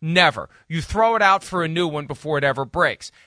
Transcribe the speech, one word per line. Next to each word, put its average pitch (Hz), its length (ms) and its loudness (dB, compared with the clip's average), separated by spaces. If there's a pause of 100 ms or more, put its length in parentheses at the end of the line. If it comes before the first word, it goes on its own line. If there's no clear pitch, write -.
Never. 156 480 2 (180)
You 160 140 -6
throw 220 340 2
it 214 60 0
out 196 200 4
for 180 220 -4
a 160 40 -2
new 165 200 -2
one 147 180 -6
before 151 300 -4
it 139 80 0
ever 135 220 0
breaks. 151 440 -2 (160)